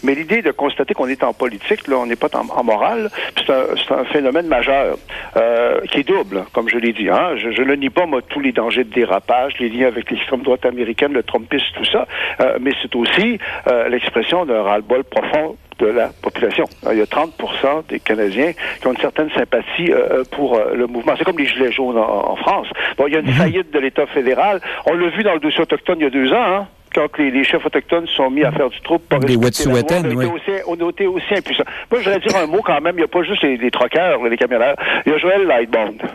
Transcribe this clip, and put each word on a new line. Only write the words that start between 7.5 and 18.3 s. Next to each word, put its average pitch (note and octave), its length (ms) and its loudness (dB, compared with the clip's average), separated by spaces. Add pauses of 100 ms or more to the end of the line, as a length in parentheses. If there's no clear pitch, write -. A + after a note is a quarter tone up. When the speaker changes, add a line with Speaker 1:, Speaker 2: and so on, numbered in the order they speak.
Speaker 1:
je A2+ 120 0
ne C3+ 100 2
nie C#3 160 -2
pas, F3 160 2
moi, D#3+ 160 -2
tous - 200 -8
les C3+ 100 0
dangers A#2 320 0
de A2 100 -6
dérapage, A#2+ 680 2
les A#2+ 100 -2
liens B2 180 2
avec A2+ 240 -2
l'extrême B2 320 -4
droite B2+ 240 0
américaine, B2 460 0
le A#2+ 100 2
Trumpisme, - 420 -2 (100)
tout - 160 -6
ça, - 140 0 (360)
euh, B2+ 200 2
mais C3 120 0 (100)
c'est B2+ 120 -8
aussi, F3 440 0 (280)
euh, B2 220 2
l'expression B2 560 0
d'un A2+ 160 0
ras-le-bol G#2+ 420 0
profond D3+ 540 -2 (220)
de A2+ 80 4
la A2+ 220 2 (120)
population. - 440 -2 (260)
Il A2 80 2
y - 20 4
a G#2 60 2
trente D#3 300 -2
pour - 220 -6
cent D3 300 0
des - 100 -6
Canadiens G3+ 520 0 (280)